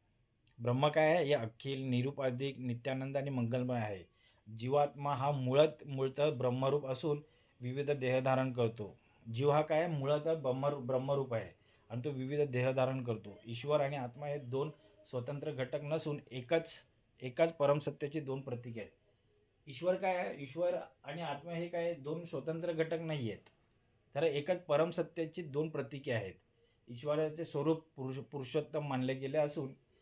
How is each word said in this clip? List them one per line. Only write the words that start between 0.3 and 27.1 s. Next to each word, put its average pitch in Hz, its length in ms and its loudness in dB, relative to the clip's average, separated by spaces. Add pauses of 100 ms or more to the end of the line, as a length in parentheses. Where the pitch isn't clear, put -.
ब्रह्म 127 280 4
काय 156 260 6
आहे? 170 100 4
हे 143 80 4
अखिल, 131 480 -2
निरुपाधिक, 131 760 0
नित्यानंद 131 580 -4
आणि 139 120 -2
मंगलमय 123 500 0
आहे. 101 240 -4 (560)
जीवात्मा 143 560 2
हा 135 160 2
मुळत-, 143 560 4
मूळतः 135 420 0
ब्रह्मरूप 135 580 2
असून 147 360 -2 (360)
विविध 135 320 -2
देह 131 280 2
धारण 131 320 4
करतो. 110 460 0 (360)
जीव 135 180 4
हा 151 100 6
काय? 156 260 2
मुळतः 147 460 2
ब्रह्मरू-, 139 460 0
ब्रह्मरूप 131 540 0
आहे 104 180 -2 (380)
आणि 117 160 -4
तो 151 40 -2
विविध 139 400 0
देह 127 220 2
धारण 131 320 2
करतो. 107 420 -6
ईश्वर 143 360 0
आणि 139 140 0
आत्मा 127 320 -6
हे 143 100 -2
दोन 135 340 -4 (340)
स्वतंत्र 139 460 -6
घटक 131 320 -4
नसून 151 360 -2 (120)
एकच, 147 480 0 (420)
एकाच 165 320 2
परमसत्तेची 147 680 2
दोन 135 220 -4
प्रतीके 120 380 -8
आहेत. 98 120 -12 (760)
ईश्वर 160 280 2
काय 185 200 2
आहे? 175 280 -4
ईश्वर 135 320 0 (280)
आणि 156 180 -8
आत्मा 165 320 -6
हे 170 140 -2
काय? 170 260 0
दोन 156 320 -6
स्वतंत्र 165 460 -4
घटक 160 280 0
नाही 160 320 -2
आहेत, - 180 -12 (680)
तर 143 80 0
एकच 151 400 2
परमसत्तेची 165 800 0
दोन 151 280 -2
प्रतीके 139 420 -6
आहेत. 101 220 -2 (560)
ईश्वराचे 151 560 -2